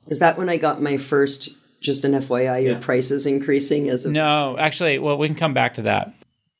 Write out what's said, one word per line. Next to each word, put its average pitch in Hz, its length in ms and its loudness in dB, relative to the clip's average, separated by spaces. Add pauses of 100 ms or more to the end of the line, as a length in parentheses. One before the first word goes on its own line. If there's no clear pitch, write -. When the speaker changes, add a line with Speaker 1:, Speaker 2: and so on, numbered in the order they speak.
Speaker 1:
Is 143 100 -4
that 165 180 4
when 180 140 -2
I 165 80 0
got 147 240 0
my 143 160 -2
first, 139 520 -2 (300)
just 139 240 -2
an 139 100 2
F 135 140 -2
Y 127 180 2
I, 127 120 0
your 127 160 2
Speaker 2:
Yeah. 117 60 -6
Speaker 1:
price 127 300 0
is 139 160 -2
increasing 139 600 0
as 127 160 -2
a 156 60 -2
Speaker 2:
No, 147 480 0
actually, 151 400 0
well, 143 180 0
we 147 120 0
can 156 80 -2
come 151 180 0
back 123 200 0
to 117 80 -8
that. 104 300 -2 (460)